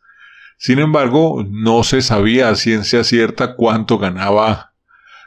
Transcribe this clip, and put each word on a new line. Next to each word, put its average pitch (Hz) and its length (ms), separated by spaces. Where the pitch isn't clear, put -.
Sin 127 220
embargo, 147 680
no 110 380
se 131 180
sabía 117 460
a 107 80
ciencia 110 480
cierta 117 540
cuánto 110 400
ganaba, 101 760